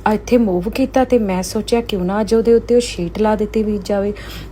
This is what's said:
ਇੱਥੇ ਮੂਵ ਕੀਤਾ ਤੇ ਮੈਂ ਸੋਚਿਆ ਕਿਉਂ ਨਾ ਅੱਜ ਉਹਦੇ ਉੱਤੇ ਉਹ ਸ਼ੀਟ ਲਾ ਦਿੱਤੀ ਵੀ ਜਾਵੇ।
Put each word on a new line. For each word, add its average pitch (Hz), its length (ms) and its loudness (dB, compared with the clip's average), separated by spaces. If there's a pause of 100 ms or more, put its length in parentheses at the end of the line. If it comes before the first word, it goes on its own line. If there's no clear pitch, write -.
(140)
ਇੱਥੇ 214 220 2
ਮੂਵ 190 320 2
ਕੀਤਾ 262 360 0
ਤੇ 247 140 2
ਮੈਂ 190 240 0
ਸੋਚਿਆ 220 380 -2
ਕਿਉਂ 202 240 -4
ਨਾ 196 160 0
ਅੱਜ 220 140 0
ਉਹਦੇ 226 200 4
ਉੱਤੇ 226 200 2
ਉਹ 240 60 6
ਸ਼ੀਟ 180 380 -6
ਲਾ 214 180 2
ਦਿੱਤੀ 214 260 -2
ਵੀ 208 160 -2
ਜਾਵੇ। 202 340 -2 (400)